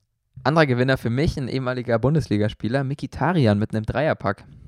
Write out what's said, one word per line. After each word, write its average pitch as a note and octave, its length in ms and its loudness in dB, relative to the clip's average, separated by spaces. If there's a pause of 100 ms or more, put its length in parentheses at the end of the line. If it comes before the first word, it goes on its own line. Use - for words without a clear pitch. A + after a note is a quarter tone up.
(440)
anderer D#3 220 4
Gewinner C3 320 2
für - 120 -4
mich, C#3 280 -2
ein C3 100 -6
ehemaliger B2+ 520 -2
Bundesligaspieler, A#2 840 0
Mkhitaryan C3+ 760 0
mit G#2+ 140 -4
einem A2 120 -4
Dreierpack. A#2+ 600 -2 (220)